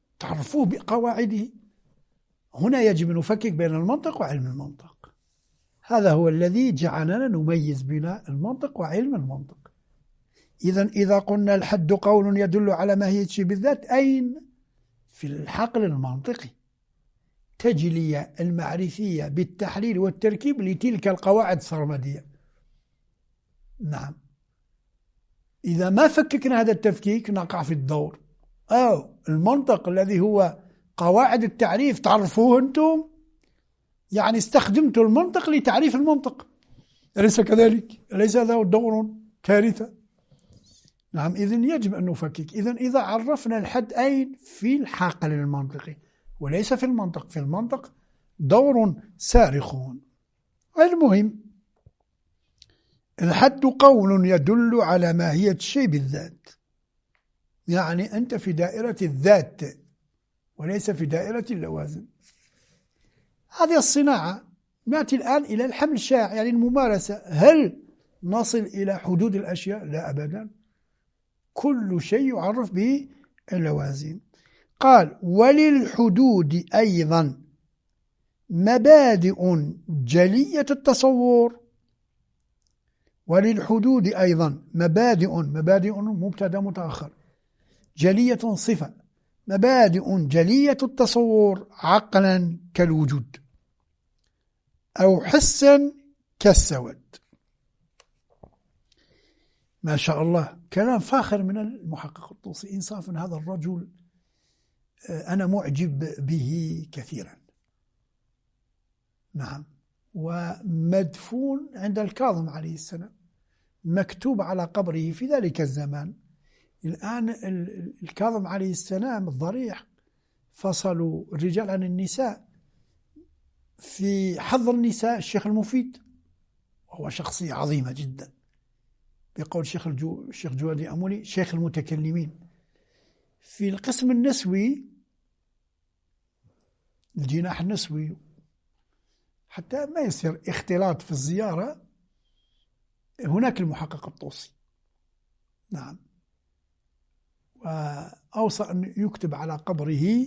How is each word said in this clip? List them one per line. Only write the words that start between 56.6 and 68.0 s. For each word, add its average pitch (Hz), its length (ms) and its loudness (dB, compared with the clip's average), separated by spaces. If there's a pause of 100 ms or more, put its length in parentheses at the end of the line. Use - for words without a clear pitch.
يعني 175 480 -2
أنت 247 180 -4
في 190 180 -6
دائرة 202 500 -4
الذات 156 580 2 (960)
وليس 190 340 -6
في 160 160 -4
دائرة 196 440 -4
اللوازم. 160 540 -8 (1600)
هذه 330 180 4
الصناعة. 233 640 0 (440)
نأتي 285 300 0
الآن 262 280 0
إلى 226 200 -2
الحمل 294 280 -2
الشائع، 226 420 0
يعني 220 160 -2
الممارسة. 233 760 0
هل 202 580 6 (400)